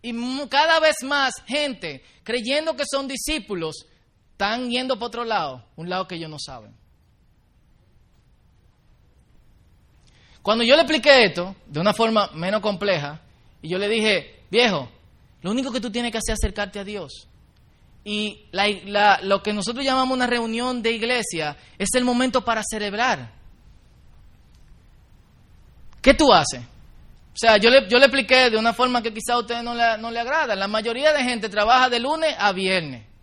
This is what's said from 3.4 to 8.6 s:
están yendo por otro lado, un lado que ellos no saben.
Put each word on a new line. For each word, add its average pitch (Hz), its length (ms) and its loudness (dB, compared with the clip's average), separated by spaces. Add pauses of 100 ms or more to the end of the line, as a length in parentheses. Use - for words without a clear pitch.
están 233 380 -4
yendo 254 280 -4
por 233 100 -8
otro 233 160 -8
lado, 156 400 -4 (120)
un 165 120 -12
lado 185 200 -6
que 185 60 -12
ellos 165 160 -12
no 151 80 -14
saben. 113 360 -18 (3750)